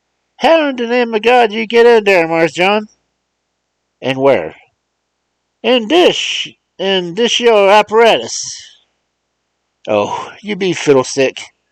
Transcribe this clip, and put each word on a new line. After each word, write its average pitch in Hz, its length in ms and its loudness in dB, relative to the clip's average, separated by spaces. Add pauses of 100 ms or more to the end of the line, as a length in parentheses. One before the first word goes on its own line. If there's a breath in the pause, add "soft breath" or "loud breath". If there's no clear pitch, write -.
(380)
How 302 320 0
in 277 60 -6
the 240 100 -8
name 233 300 -2
of 214 80 -4
God 240 280 2
you 226 140 -6
get 233 220 2
in 233 160 4
there, 196 240 2
Mars 165 260 0
John? 208 340 -2 (1120)
And 131 180 -4
where? 110 360 0 (1080)
In 233 240 0
dish, - 680 0 (240)
in 180 380 -4
dish 233 240 -2
your 220 320 2
apparatus. 208 1120 0 (1000)
Oh, 104 440 -4 (100)
you 208 140 -10
be 185 180 -2
fiddlestick. 135 680 -2 (300)